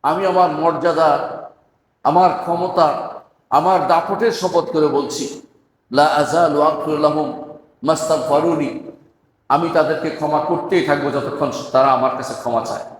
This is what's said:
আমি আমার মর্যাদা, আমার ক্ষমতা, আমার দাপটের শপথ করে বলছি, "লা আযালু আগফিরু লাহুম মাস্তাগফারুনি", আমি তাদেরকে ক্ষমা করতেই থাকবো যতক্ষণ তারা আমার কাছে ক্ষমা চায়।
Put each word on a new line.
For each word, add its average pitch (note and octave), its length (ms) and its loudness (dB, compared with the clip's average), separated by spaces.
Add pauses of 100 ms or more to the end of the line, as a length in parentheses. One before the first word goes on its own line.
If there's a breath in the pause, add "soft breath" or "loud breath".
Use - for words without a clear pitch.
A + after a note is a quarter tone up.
আমি F3 240 0
আমার F3+ 240 4
মর্যাদা, D#3+ 920 0 (600)
আমার E3+ 260 6 (100)
ক্ষমতা, F3 680 0 (420)
আমার F3 380 2
দাপটের F#3+ 440 2
শপথ E3+ 400 -2
করে D3+ 140 2
বলছি, C3+ 560 -4 (500)
"লা C#3+ 140 6
আযালু D3 540 2
আগফিরু D#3 360 0
লাহুম D3+ 460 0 (400)
মাস্তাগফারুনি", D#3 1080 0 (560)
আমি D#3 240 0
তাদেরকে D#3 380 0
ক্ষমা D3+ 280 -4
করতেই E3 480 -2
থাকবো D3 240 0
যতক্ষণ C#3+ 400 -4 (220)
তারা C3+ 200 4
আমার C3 240 0
কাছে B2 180 -8
ক্ষমা A#2 300 -2
চায়। - 200 -6 (160)